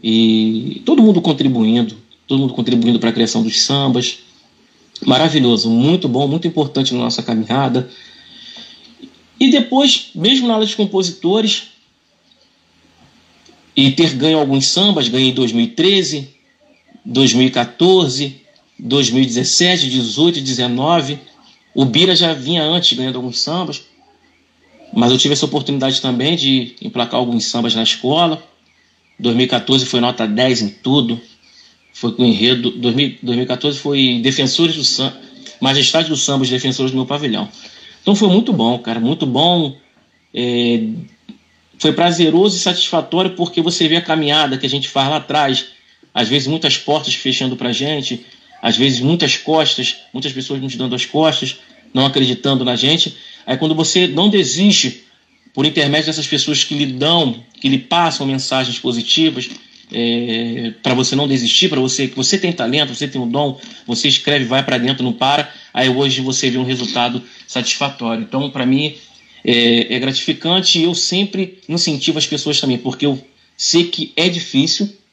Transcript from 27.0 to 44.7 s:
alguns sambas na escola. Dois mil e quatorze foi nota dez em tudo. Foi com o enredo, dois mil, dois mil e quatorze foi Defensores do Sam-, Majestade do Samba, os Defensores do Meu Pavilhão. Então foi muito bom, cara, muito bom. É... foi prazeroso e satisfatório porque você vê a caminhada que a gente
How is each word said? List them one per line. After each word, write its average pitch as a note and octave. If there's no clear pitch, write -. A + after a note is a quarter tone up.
alguns A#2+
sambas A#2
na A2+
escola. D#3
Dois A#2
mil B2+
e B2+
quatorze B2+
foi B2
nota A#2+
dez A#2
em G#2
tudo. A#2+
Foi A#2+
com -
o B2
enredo, A#2+
dois A#2
mil, C3+
dois A#2+
mil B2
e B2
quatorze C#3
foi C3+
Defensores C#3
do D3+
Sam-, -
Majestade C#3
do D#3
Samba, C3+
os B2
Defensores C3
do C3
Meu C3
Pavilhão. A#2+
Então G3+
foi G#3
muito G#3+
bom, A#2+
cara, A#2
muito D3
bom. D3
É... A#2+
foi -
prazeroso E3+
e -
satisfatório F3
porque E3+
você E3
vê D#3
a E3+
caminhada D3+
que C#3
a C3
gente C3+